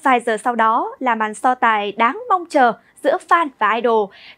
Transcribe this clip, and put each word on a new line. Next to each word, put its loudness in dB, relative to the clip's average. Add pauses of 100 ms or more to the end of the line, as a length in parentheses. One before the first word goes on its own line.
vài 2
giờ -2
sau -4
đó 0
là -2
màn -4
so 0
tài 0
đáng -2
mong 0
chờ 4 (300)
giữa 0 (120)
fan 2 (100)
và 2
idol 0 (280)